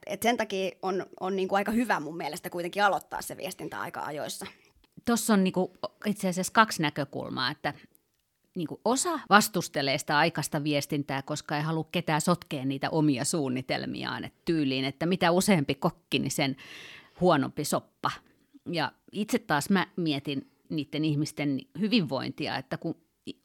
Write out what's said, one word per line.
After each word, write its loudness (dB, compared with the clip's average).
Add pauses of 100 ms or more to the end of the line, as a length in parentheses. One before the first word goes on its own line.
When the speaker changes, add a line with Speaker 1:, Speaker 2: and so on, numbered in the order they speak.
Speaker 1:
et -6
sen 4
takia -2 (120)
on, -2 (140)
on -2
niin 0
kuin 2
aika 0
hyvä 2
mun -8
mielestä -8
kuitenkin -2
aloittaa 0
se -12
viestintä -10
aika -8
ajoissa. -8 (580)
Speaker 2:
Tossa 0
on 6
niinku 0 (340)
itse -2
asiassa -2
kaksi 4
näkökulmaa, -2
että -4 (800)
niinku -6
osa 0 (100)
vastustelee 4
sitä 0
aikaista 0
viestintää, -2
koska -6
ei 0
halua -2
ketään 0
sotkea 0
niitä -2
omia 4
suunnitelmiaan, -2
et -14 (100)
tyyliin, 2
että -4
mitä 4
useampi 4
kokki, -2
niin -2
sen 0 (640)
huonompi 4
soppa. -4 (640)
Ja -2 (200)
itse 0
taas 0
mä 4 (100)
mietin -2 (180)
niitten -2
ihmisten 0 (200)
hyvinvointia, 0
että -6
kun -6 (500)